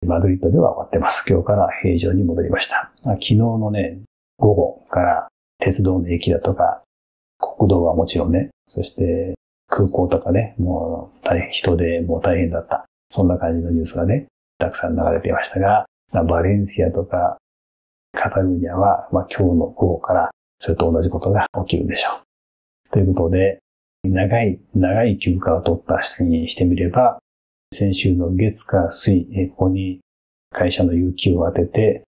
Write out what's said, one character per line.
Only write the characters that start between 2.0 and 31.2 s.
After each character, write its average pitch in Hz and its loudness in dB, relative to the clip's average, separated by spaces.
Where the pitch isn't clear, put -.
に 95 2
戻 85 -2
り - -2
ま - -2
し - -4
た。 - -6
ま 117 0
あ、 - 2
昨 - -8
日 110 4
の 113 2
ね、 95 -4
午 104 4
後 - 0
か - -2
ら 85 0
鉄 95 0
道 92 0
の 85 -6
駅 87 0
だ 82 0
と - 0
か、 - 0
国 - 0
道 87 4
は 80 2
も 80 0
ち - -4
ろ 85 0
ん 82 2
ね、 - 0
そ - -8
し - -8
て 87 -2
空 98 0
港 90 -2
と - 0
か 90 -4
ね、 - -2
も 85 -4
う - -20
大 82 0
変、 - -8
人 - 0
で 85 0
も 85 -2
う - -8
大 90 2
変 85 0
だ 82 -4
っ - -14
た。 - -4
そ - 0
ん 90 4
な 87 0
感 82 -2
じ 85 -2
の 85 -4
ニ 82 0
ュ 80 -2
ー - -4
ス - -6
が 85 -2
ね、 117 0
た 78 -2
く - -10
さ - -4
ん 82 -2
流 85 0
れ 82 -2
て - -4
い - 0
ま - -2
し - -10
た 92 -4
が、 101 2
ま 87 0
あ、 - 2
バ 85 2
レ 98 2
ン 101 0
シ - -2
ア 87 2
と 98 -4
か - -2
カ - -4
タ 98 0
ル 92 2
ー - 0
ニ 87 -4
ャ 85 -8
は、 90 2
ま - 2
あ、 - -8
今 92 2
日 85 2
の 82 2
午 - 0
後 85 0
か - 0
ら - 0
そ - -6
れ 80 2
と 82 0
同 82 2
じ 85 0
こ 87 -6
と - -2
が 101 2
起 - -2
き - -
る 143 0
ん - -4
で - -4
し - -4
ょ - -2
う。 - -12
と - 2
い 101 4
う 92 2
こ 87 0
と - 0
で、 95 2
長 95 0
い、 95 0
長 98 2
い 104 0
休 90 0
暇 90 0
を 82 -4
取 85 0
っ - -14
た - 0
人 - -4
に 82 0
し - -10
て - 0
み 87 4
れ 90 0
ば、 123 2
先 98 0
週 92 2
の 87 0
月 101 0
火 90 0
水、 92 2
え 95 0
ー、 92 -6
こ - -14
こ 92 2
に 92 -4
会 95 0
社 90 0
の 87 2
有 87 0
給 - 0